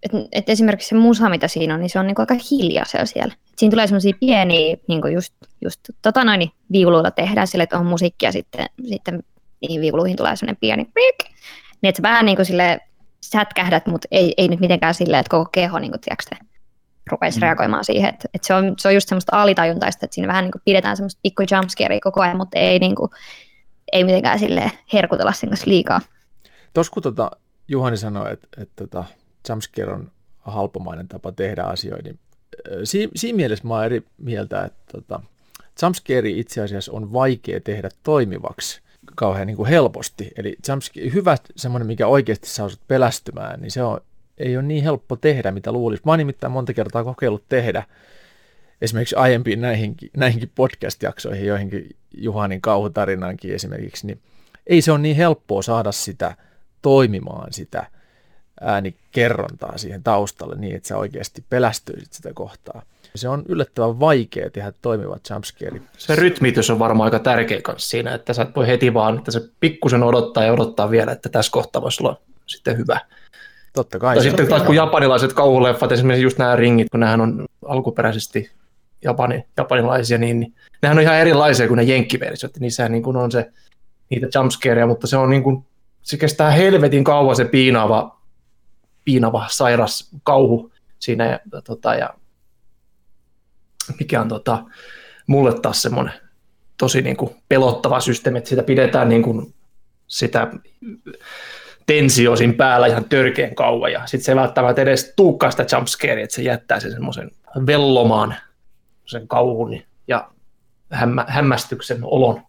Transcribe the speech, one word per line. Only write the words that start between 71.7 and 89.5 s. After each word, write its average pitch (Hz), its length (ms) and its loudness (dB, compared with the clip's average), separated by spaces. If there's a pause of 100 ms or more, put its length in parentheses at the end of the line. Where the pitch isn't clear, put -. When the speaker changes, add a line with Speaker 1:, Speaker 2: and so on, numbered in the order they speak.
Speaker 3:
voisi - 220 -4
olla - 180 -2 (240)
sitten - 320 -6
hyvä. - 220 -2 (720)
Speaker 2:
Totta 113 260 -4
kai 123 160 2
Speaker 3:
Tai 123 80 6
Speaker 2:
se 135 60 4
Speaker 3:
sitten 165 160 2
Speaker 2:
on - 40 0
Speaker 3:
taas 151 120 4
kun 143 140 4
Speaker 2:
hyvä. 160 80 6
Speaker 3:
japanilaiset 135 500 2
kauhuleffat, 127 580 4
esimerkiksi 127 320 4
just 127 140 2
nämä 123 180 2
ringit, 117 360 4
kun 117 80 0
nämähän 113 220 4
on 113 240 -2 (200)
alkuperäisesti 113 840 -4 (540)
japani-, 127 400 -2 (120)
japanilaisia, 120 600 0
niin, 117 220 0
niin 117 160 -8 (260)
nehän 147 160 4
on 160 60 6
ihan 160 140 6
erilaisia 147 500 4
kuin 117 100 4
ne 117 60 4
jenkkiversiot. - 760 -2
Niissähän 120 320 -2
niin 117 120 -2
kuin 127 140 -2
on 123 140 -2
se, 117 200 -2 (580)
niitä 123 260 -2
jumpscareja, 131 520 2
mutta 117 200 -2
se 131 100 0
on 131 120 2
niin 135 140 4
kuin, 135 220 0 (360)
se - 160 -8
kestää 151 340 2
helvetin 147 520 6
kauan 143 320 4
se 120 100 2
piinaava, 117 720 2 (880)
piinaava, 117 440 2